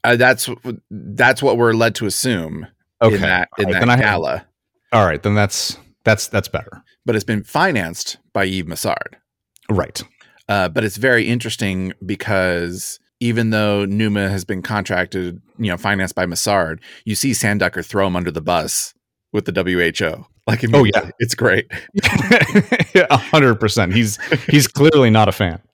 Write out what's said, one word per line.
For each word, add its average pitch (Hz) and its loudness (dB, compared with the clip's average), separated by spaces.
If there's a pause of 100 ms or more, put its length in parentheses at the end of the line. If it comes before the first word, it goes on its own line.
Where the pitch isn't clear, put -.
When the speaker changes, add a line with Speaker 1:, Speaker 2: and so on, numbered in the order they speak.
Speaker 1:
Uh, 120 4
that's, 123 2 (400)
that's 107 0
what 120 2
we're 117 4
led 113 2
to 113 -6
assume 85 -4 (360)
Speaker 2:
Okay. 110 6
Speaker 1:
in 95 0
that, 92 0
in 101 0
Speaker 2:
All 92 -2
right, - 0
Speaker 1:
that 92 0
Speaker 2:
then 120 2
I 123 4
have 104 2
Speaker 1:
gala. 67 -6 (480)
Speaker 2:
All 107 6
right, 76 0
then 104 0
that's, - -2 (280)
that's, 110 2
that's - -4
better. - -10 (240)
Speaker 1:
But 117 0
it's 98 -2
been 107 -2
financed 123 -2 (160)
by 101 0
Yves 92 -4
Massard. - -6 (520)
Speaker 2:
Right. - -2 (460)
Speaker 1:
Uh, 98 0
but 82 -2
it's 104 -4
very 117 2
interesting 107 -4 (120)
because 92 -4 (200)
even 117 0
though 104 0
Numa 101 0
has 95 -4
been 92 -6
contracted, 92 -6 (160)
you 110 -4
know, 87 -4
financed 95 -4
by 92 0
Massard, 87 -2 (240)
you 107 -4
see 135 -2
Sandecker 101 -2
throw 98 0
him 90 -2
under 87 -2
the 80 -6
bus 82 -4 (400)
with 104 -2
the 92 -4
W 90 -2
H 82 0
O. 80 -6 (180)
Like, 113 -2
Speaker 2:
Oh, - 0
yeah. 139 4
Speaker 1:
immediately. 104 4
It's 117 -4
great. 104 2 (380)
Speaker 2:
<laughs> - 2
Yeah, 180 6
a 143 4
hundred 135 4
percent. 101 0
He's, 107 2 (320)
he's 143 6
clearly 147 6
not 107 6
a - 0
fan. 87 -4 (120)